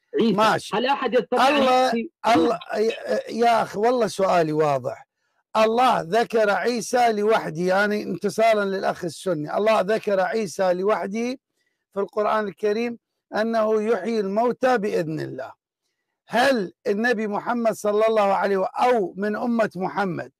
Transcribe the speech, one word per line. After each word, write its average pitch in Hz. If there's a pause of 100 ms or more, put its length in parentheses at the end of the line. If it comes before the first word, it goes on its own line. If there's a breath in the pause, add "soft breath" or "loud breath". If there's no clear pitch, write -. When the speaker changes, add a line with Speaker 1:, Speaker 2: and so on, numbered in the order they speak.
(200)
Speaker 1:
عيسى. 220
Speaker 2:
ماشي. 196
Speaker 1:
هل 240
أحد 262
يستطيع 247
أن 294
Speaker 2:
الله، 262
Speaker 1:
يحيي؟ 233 (240)
Speaker 2:
الله، 233 (160)
يا، -
يا 226
أخي، 170
والله 233
سؤالي 180
واضح. 139 (500)
الله 220
ذكر 214
عيسى 226
لوحده، 208
يعني 202
انتصاراً 208
للأخ 196
السني، 160
الله 208
ذكر 202
عيسى 190
لوحده 202 (560)
في 196
القرآن 208
الكريم 220 (360)
أنه 220
يحيي 220
الموتى 233
بإذن 180
الله. 131 (760)
هل 240 (140)
النبي 214
محمد 220
صلى 208
الله 220 (120)
عليه 196
و-، 185
أو 240
من 208
أمة 233
محمد 175